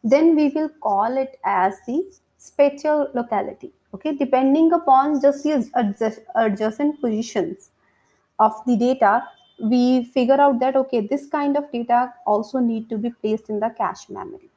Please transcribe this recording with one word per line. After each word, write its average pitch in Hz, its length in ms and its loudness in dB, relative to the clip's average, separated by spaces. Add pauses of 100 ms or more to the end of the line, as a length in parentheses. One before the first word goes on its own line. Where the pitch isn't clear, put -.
Then 302 320 4
we 294 140 4
will 302 220 -2 (100)
call 214 360 0
it 269 280 -6
as 196 300 0 (120)
the 302 180 -4 (340)
spatial 285 760 0
locality. - 580 -6 (220)
Okay, 208 220 -6
depending 277 560 4
upon 285 480 4
just 285 240 2
the 294 300 -2
adjust-, 220 460 -2 (140)
adjacent 220 680 -2
positions 220 680 -4 (680)
of 214 140 4 (140)
the 247 100 2
data, 240 460 2 (400)
we 247 420 2 (100)
figure 269 260 2
out 285 200 4
that, 262 140 0
okay, 254 320 -2
this 285 200 -4
kind 285 300 -2
of 294 140 -6
data 240 420 -2 (140)
also 214 320 -2
need 226 300 -2
to 220 100 -6
be 233 120 -4
placed 214 400 -6
in 208 100 -4
the 220 160 -2
cache - 320 -6
memory. - 480 -16